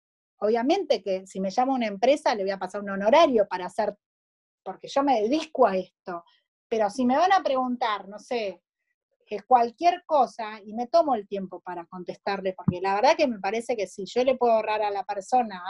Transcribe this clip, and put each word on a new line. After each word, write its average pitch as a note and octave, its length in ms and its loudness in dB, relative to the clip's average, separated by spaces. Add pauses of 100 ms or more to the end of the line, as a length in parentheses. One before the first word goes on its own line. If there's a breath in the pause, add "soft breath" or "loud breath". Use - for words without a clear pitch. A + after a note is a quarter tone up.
(380)
Obviamente A#3 640 2
que F#3+ 240 -4
si F#3+ 140 -8
me F#3+ 100 -2
llama B3+ 240 0
una A#3+ 120 0
empresa B3 480 2
le G3+ 80 -4
voy G3 100 -2
a F#3+ 60 -6
pasar F#3+ 240 -8
un G3+ 80 -8
honorario A3 580 4
para F3+ 180 -6
hacer, G#3 300 -4 (680)
porque - 240 -12
yo C#4 140 0
me B3+ 200 2
dedico C4 440 2
a F#3+ 100 0
esto. F#3 480 -8 (440)
Pero G#3+ 220 0
si B3 160 -2
me B3+ 100 2
van F#4 160 4
a F#4+ 100 4
preguntar, B3 680 -2
no G3+ 100 -16
sé, G#3 440 -6 (680)
eh, G#3 140 -8
cualquier B3+ 640 2
cosa, A3 580 0
y G#3+ 100 -16
me A#3+ 120 -6
tomo D#4 280 2
el G3+ 120 -4
tiempo F#3 340 -10
para F3 260 -12
contestarle, F#3 680 -6
porque F3+ 260 -2
la G3 140 -2
verdad C4+ 220 4
que D#4+ 100 2
me A3 140 -6
parece A3+ 360 -4
que G3 120 -4
si G3 180 -12
yo A#3+ 180 -2
le C4 120 2
puedo A#3+ 160 2
ahorrar G#3+ 300 0
a G#3 80 -2
la G3 140 -6
persona G3+ 640 -2